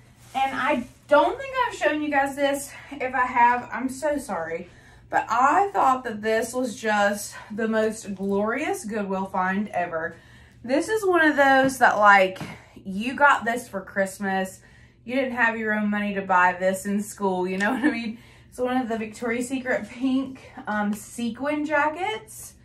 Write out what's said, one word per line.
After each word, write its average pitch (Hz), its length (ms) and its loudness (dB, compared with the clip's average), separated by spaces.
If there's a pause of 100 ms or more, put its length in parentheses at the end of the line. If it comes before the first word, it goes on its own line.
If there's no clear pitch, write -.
(340)
and 269 220 0
I 262 300 0 (220)
don't 339 320 4
think 539 140 -10 (140)
I've - 80 -8
shown 302 260 0
you 294 80 -4
guys 277 260 0
this. 277 360 -2 (200)
If 262 220 -6
I 254 120 2
have, 240 460 2
I'm 254 180 -4
so 294 280 -2
sorry. 170 520 -6 (420)
But - 180 0
I 294 420 4
thought 254 340 2
that 214 180 -8
this 226 280 0
was 254 240 -4
just 208 600 0 (160)
the 220 160 -4
most 220 480 -2
glorious 214 680 -2
Goodwill 196 400 -4
find 190 440 -2
ever. 170 460 -4 (500)
This 285 220 0
is 427 180 0
one 349 200 4
of 302 100 4
those 269 440 4
that, - 180 6
like, 202 420 6 (340)
you 214 420 -6
got 285 280 4
this 233 240 -4
for 190 140 -8
Christmas. 190 800 -4 (420)
You 233 100 -10
didn't 262 200 -2
have 226 240 0
your 220 160 -2
own 214 160 0
money 208 240 -2
to 196 80 -4
buy 180 360 4
this 190 280 0
in 202 180 -2
school, 185 420 -2
you 185 120 -4
know 202 140 0
what 233 120 -4
I 311 80 4
mean? 233 260 -6 (320)
It's - 100 -14
one 247 180 0
of 254 100 -2
the 220 100 -4
Victoria's 233 520 -6
Secret 247 400 -4
pink, 262 500 -2 (260)
um, 208 280 -2
sequin 254 720 -4
jackets 311 880 -2 (120)